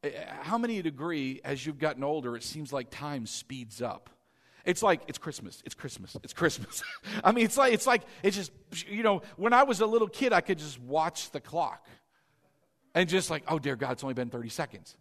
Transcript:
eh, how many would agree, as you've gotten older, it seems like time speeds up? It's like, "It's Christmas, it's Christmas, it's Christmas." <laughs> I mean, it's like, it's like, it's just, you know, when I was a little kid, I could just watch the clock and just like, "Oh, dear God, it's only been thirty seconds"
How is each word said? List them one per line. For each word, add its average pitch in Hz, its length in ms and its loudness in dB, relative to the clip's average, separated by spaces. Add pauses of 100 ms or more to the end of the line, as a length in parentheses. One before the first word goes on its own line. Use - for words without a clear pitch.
eh, 147 80 -2 (320)
how 190 160 -2
many 233 180 0
would 180 100 -2
agree, 143 580 -4
as 139 220 -4
you've 151 120 -6
gotten 139 260 0
older, 139 320 -2
it 113 60 -10
seems 147 300 -8
like 131 180 -4
time 143 360 -6
speeds 117 560 -10
up? 107 280 -6 (540)
It's - 180 2
like, 190 260 6
"It's 151 100 -10
Christmas, - 480 -12
it's - 80 -12
Christmas, - 480 -12
it's - 100 -16
Christmas." - 500 0 (200)
<laughs> 214 220 -6
I 208 80 8
mean, 233 120 4
it's 220 140 2
like, 262 160 8
it's 214 120 2
like, 214 160 4 (200)
it's 196 140 2
just, 190 160 -6 (340)
you 208 160 -4
know, 208 200 4 (140)
when 220 160 2
I 254 120 10
was 233 160 2
a 220 60 4
little 220 220 4
kid, 254 240 0
I 175 80 6
could 180 180 -2
just 143 220 -12
watch 156 520 -2
the 143 80 -6
clock 147 460 -4 (1080)
and 170 140 4
just 151 200 2
like, 156 180 -2
"Oh, 156 120 2
dear 135 180 0
God, 127 160 -2
it's 123 120 -6
only 135 100 -2
been 120 160 -4
thirty 120 180 -6
seconds" - 520 -8